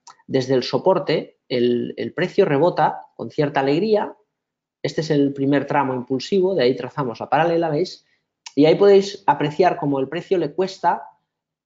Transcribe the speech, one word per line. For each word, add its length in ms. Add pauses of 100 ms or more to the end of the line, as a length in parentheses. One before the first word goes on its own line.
(260)
desde 280
el 80
soporte, 840
el, 480
el 180
precio 320
rebota 560 (120)
con 160
cierta 300
alegría. 560 (680)
Este 200
es 80
el 240
primer 320
tramo 280
impulsivo, 600
de 100
ahí 100
trazamos 460
la 80
paralela, 400
¿veis? 380 (500)
Y 80
ahí 100
podéis 520
apreciar 500
cómo 240
el 80
precio 300
le 140
cuesta 580 (560)